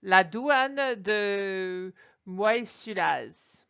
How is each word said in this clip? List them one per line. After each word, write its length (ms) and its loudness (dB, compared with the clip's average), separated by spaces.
La 220 6
douane 720 0
de 960 -2
Moissulaz. 1400 -4